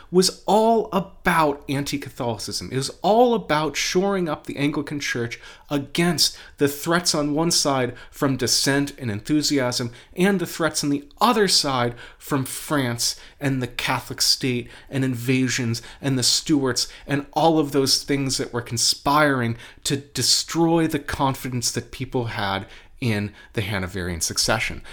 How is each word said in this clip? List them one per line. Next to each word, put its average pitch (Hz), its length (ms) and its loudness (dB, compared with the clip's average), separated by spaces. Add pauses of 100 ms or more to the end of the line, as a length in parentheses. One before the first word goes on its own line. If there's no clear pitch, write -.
(100)
was 185 360 4
all 220 460 4
about 165 760 0
anti-Catholicism. 127 1000 -4
It 120 60 -4
was 135 140 -2 (100)
all 233 320 6
about 156 420 0
shoring 185 540 0
up 151 160 -6
the - 140 -8
Anglican 143 420 -2
Church 120 400 -4 (300)
against 147 680 0 (220)
the 143 100 4
threats 165 460 0
on 147 200 0
one 165 160 2
side 135 440 2 (160)
from 139 260 0
dissent 139 640 2
and 123 120 -4
enthusiasm, 123 840 0 (220)
and 185 240 4
the 170 80 -4
threats 156 380 -2
on 143 60 0
the 143 180 -2 (140)
other 214 260 4
side 123 460 0 (240)
from 135 260 -2
France 127 720 -4 (240)
and 135 220 -2
the 123 40 -4
Catholic 123 540 -4
state 123 480 -2 (220)
and 131 160 0
invasions 123 720 0 (220)
and 139 160 0
the 120 40 -2
Stuarts 135 640 2 (200)
and 143 260 -2
all 160 260 4
of 139 140 2
those 135 300 2
things 139 340 -2
that - 160 -6
were 120 80 -4
conspiring 127 960 2 (280)
to 147 120 -2
destroy 165 880 2
the 151 120 0
confidence 131 760 -4
that - 200 -6
people 123 340 -4
had 101 400 -4 (340)
in 104 320 -2 (220)
the 113 80 -2
Hanoverian 92 580 -4
succession. - 600 -2 (120)